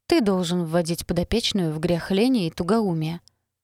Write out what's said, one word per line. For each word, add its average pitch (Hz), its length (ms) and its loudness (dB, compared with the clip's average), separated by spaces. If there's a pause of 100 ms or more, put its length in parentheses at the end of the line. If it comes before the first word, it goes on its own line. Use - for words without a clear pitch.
Ты 339 140 4
должен 180 440 0
вводить 165 440 -2
подопечную 175 640 -2
в 156 80 -6
грех 170 320 -2
лени 220 340 2
и 160 60 -4
тугоумия", 175 680 -2 (440)